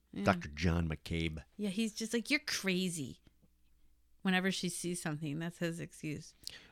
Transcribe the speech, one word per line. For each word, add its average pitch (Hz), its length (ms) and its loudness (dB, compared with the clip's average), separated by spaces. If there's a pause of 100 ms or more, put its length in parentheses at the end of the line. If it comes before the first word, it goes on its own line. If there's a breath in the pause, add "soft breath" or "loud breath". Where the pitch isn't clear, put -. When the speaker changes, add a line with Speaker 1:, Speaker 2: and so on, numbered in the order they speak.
(140)
Speaker 1:
Yeah. 98 120 -4
Speaker 2:
Doctor 90 300 4
John 85 340 4
McCabe. 80 520 -2 (160)
Speaker 1:
Yeah, 208 120 -2
he's 214 240 -2
just 220 200 -4
like, 233 160 0
"You're 294 120 4
crazy." 180 800 0 (1040)
Whenever 185 280 4
she 180 180 0
sees 175 320 -2
something, 151 380 -2
that's 170 200 -4
his 170 200 0
excuse. - 540 -8 (380 loud breath)